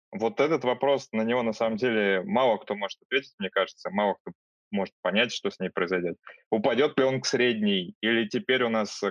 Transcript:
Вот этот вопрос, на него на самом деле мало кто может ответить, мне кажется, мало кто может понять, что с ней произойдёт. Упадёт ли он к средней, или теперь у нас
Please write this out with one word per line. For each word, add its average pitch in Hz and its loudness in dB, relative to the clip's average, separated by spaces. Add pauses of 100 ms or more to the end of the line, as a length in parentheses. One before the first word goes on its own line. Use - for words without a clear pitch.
(120)
Вот 110 -2
этот 143 2
вопрос, 127 0
на 113 0
него 120 0
на 113 0
самом 113 0
деле 104 2
мало 110 2
кто - -6
может 101 -8
ответить, 135 -4
мне 98 -6
кажется, - -2
мало 101 0
кто - -14 (400)
может 98 -4
понять, 110 0
что - -4
с - -14
ней 92 -4
произойдёт. 87 -2 (340)
Упадёт 123 0
ли 135 4
он 131 0
к - -6
средней, 107 0
или 113 2
теперь 123 0
у 113 0
нас 110 -2 (100)